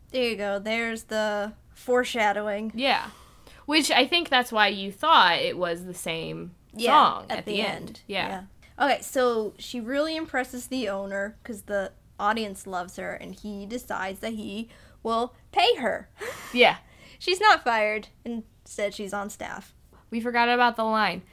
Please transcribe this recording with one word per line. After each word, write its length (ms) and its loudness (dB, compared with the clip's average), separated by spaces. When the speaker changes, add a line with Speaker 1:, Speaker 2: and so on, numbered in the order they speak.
Speaker 1:
There 180 -2
you 80 -2
go. 220 -2
There's 460 -4
the 500 -2
foreshadowing. 1000 0
Speaker 2:
Yeah. 360 0
Which 240 4
I 160 6
think 220 0
that's 240 2
why 160 6
you 240 -4
thought 460 6
it 180 -2
was 300 -2
the 80 -10
same 600 -8
Speaker 1:
Yeah, 180 0
Speaker 2:
song 380 6
Speaker 1:
at 80 -4
Speaker 2:
at 80 -10
Speaker 1:
the 60 -6
Speaker 2:
the 100 -2
Speaker 1:
end. 140 -4
Speaker 2:
end. 180 -18
Yeah. 220 -4
Speaker 1:
Yeah. 140 -8
Okay, 160 2
so 560 0
she 220 -10
really 360 -2
impresses 500 -6
the 220 -4
owner 560 -6
'cause 180 -12
the 300 -4
audience 480 -2
loves 300 -8
her, 180 -8
and 200 -14
he 320 -12
decides 540 -8
that 140 -6
he 340 -8
will 320 -2
pay 240 4
her. 320 -4
<laughs> 320 -12
Speaker 2:
Yeah. 240 6
Speaker 1:
She's 220 0
not 240 6
fired. 440 0
Instead, 720 -6
she's 200 -8
on 160 -6
staff. 420 -12
Speaker 2:
We 100 -4
forgot 280 2
about 280 4
the 80 0
line. 380 0